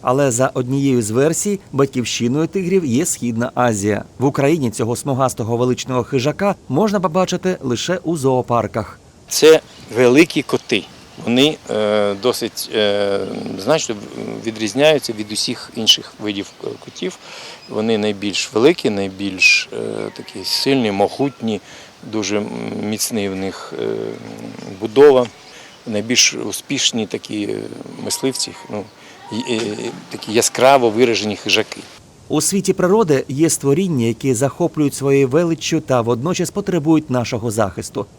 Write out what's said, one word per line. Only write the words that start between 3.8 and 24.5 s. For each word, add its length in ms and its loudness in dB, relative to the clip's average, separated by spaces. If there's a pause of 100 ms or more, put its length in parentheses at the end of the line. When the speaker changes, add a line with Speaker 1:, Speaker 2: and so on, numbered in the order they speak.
Speaker 1:
В 60 -2
Україні 460 2
цього 260 -2
смугастого 600 -2
величного 460 0
хижака 520 0 (140)
можна 320 2
побачити 640 0
лише 420 -2
у 120 -2
зоопарках. 840 0 (300)
Speaker 2:
Це 320 6 (360)
великі 460 4
коти. 420 -2 (400)
Вони, 320 4 (140)
е, 520 0
досить, 520 -2
е, 440 0 (460)
значно 300 0 (520)
відрізняються 720 0
від 140 -8
усіх 420 -6
інших 380 -2 (100)
видів, 240 -4 (180)
е, 20 -6 (180)
котів. 340 -8 (500)
Вони 300 0
найбільш 560 -4
великі, 360 4
найбільш, 840 0
е, 40 -10 (400)
такі 280 -14
сильні, 480 0
могутні, 680 -2 (520)
дуже 300 -2 (480)
міцний 380 -4
в 80 -4
них, 360 -8 (100)
е, 40 -2 (960)